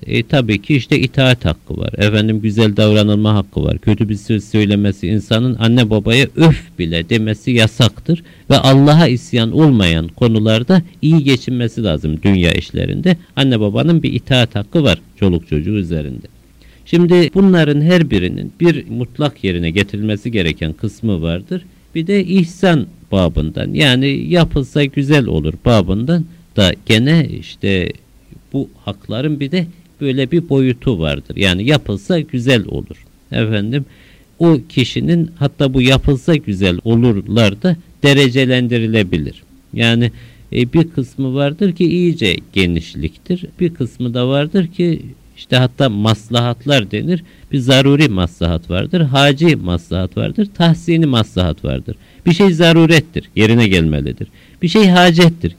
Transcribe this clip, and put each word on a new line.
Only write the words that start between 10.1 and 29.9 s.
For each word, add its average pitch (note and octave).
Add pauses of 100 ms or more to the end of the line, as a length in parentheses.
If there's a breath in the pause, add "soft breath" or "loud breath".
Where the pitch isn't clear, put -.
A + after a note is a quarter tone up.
iyi D#3
geçinmesi B2
lazım D#2
dünya F#2
işlerinde. F#2 (180 loud breath)
Anne C3
babanın C3
bir B2+
itaat A#2+
hakkı B2
var G2 (180)
çoluk F2
çocuğu F2+
üzerinde. D#2 (580 soft breath)
Şimdi E3+
bunların E3
her E3
birinin F#2
bir D#3+
mutlak -
yerine E2+
getirilmesi G2+
gereken E2
kısmı G#2
vardır. F2 (340 soft breath)
Bir E3
de G3
ihsan E3+ (240)
babından, D#2+
yani C3+
yapılsa C#3+
güzel C#3
olur D#2 (120)
babından A#2 (300 loud breath)
da F#2 (120)
gene C3 (120)
işte F#2 (640)
bu C3+ (160)
hakların C3
bir C#3
de F3 (340 loud breath)